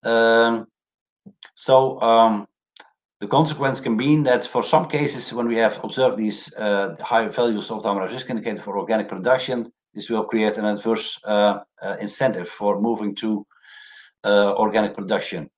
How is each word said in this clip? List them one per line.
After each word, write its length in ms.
Um, 640
so, 480
um, 460
the 80
consequence 520
can 180
be 260
that 220
for 160
some 260
cases, 460
when 140
we 100
have 260
observed 340
these, 380
uh, 440
high 280
values 440
of 100
the 60
harmonized 260
risk 160
indicator 320
for 160
organic 300
production, 640
this 160
will 140
create 340
an 80
adverse, 580
uh, 360
uh, 180
incentive 480
for 320
moving 360
to, 320
uh, 340
organic 360
production. 640